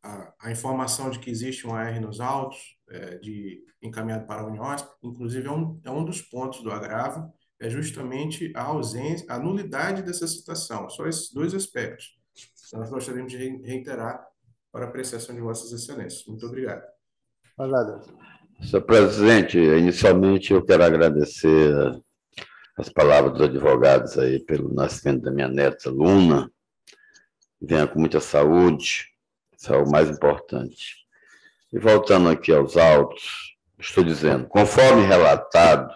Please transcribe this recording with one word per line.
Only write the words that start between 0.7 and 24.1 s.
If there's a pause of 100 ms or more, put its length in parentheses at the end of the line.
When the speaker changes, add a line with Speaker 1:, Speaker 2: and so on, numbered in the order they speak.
Speaker 1:
de
que
existe
um
A
R
nos
autos, (120)
é,
de, (180)
encaminhado
para
a
Uniosp, (120)
inclusive
é
um,
é
um
dos
pontos
do
agravo, (300)
é
justamente
a
ausência,
a
nulidade
dessa
citação,
só
esses
dois
aspectos. (540)
Nós
gostaríamos
de
re-,
reiterar (440)
para
apreciação
de
Vossas
Excelências.
Muito
obrigado. (760)
Speaker 2:
Vai
lá,
doutor. (480)
Speaker 3:
Senhor
presidente,
inicialmente
eu
quero
agradecer (1040)
as
palavras
dos
advogados